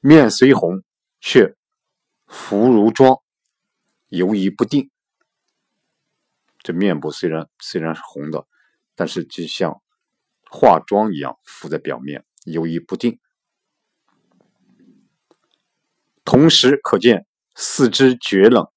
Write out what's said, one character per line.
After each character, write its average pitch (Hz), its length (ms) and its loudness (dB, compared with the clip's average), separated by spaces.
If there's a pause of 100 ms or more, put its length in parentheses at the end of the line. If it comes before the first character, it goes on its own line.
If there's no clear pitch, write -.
面 143 300 6
虽 135 220 4
红， 92 300 -2 (400)
却 - 340 2 (680)
浮 107 440 -2
如 110 200 4
妆， 131 320 2 (880)
游 92 260 -4
移 98 160 -4
不 101 120 -6
定。 135 280 -4 (1700)
这 - 160 -10
面 90 260 -2
部 78 100 -8
虽 - 200 -8
然， 80 180 -8 (100)
虽 - 220 -10
然 80 140 -8
是 - 100 -18
红 73 260 -14
的， 73 160 -10 (480)
但 82 140 -8
是 85 160 -10
就 85 220 -14
像 78 340 -8 (720)
化 95 300 4
妆 104 340 -4
一 - 20 -10
样 67 280 -12
浮 - 220 -20
在 73 120 -8
表 67 200 -10
面， 69 280 -16 (180)
游 82 220 -8
移 82 120 -6
不 - 160 -12
定。 117 240 -6 (3000)
同 151 240 4
时 139 260 2
可 - 220 -4
见 107 280 2 (340)
四 - 280 -2
肢 127 280 2
厥 98 320 2
冷 113 280 2